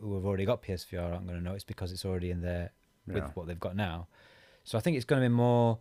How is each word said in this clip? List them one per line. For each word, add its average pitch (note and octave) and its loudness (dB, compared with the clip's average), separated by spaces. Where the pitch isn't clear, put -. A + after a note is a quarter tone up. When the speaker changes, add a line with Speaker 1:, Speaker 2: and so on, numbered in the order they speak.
Speaker 1:
who G#2 -4
have F#2 -2
already G2 2
got F2+ 2
P G2+ -4
S F2+ -6
V - -10
R F2 -2
aren't F#2 -8
gonna F2 -6
notice F#2 -6
because F#2+ -8
it's F#2 -8
already F2+ -2
in F2 -2
there F2 -2
with F#2+ -4
Speaker 2:
Yeah. D2 -4
Speaker 1:
what E2+ -8
they've F2 -6
got F2+ -6
now. F2 -2
So - -4
I - -2
think E3 2
it's A#2+ -2
gonna C#3 4
be B2 6
more A#2+ 6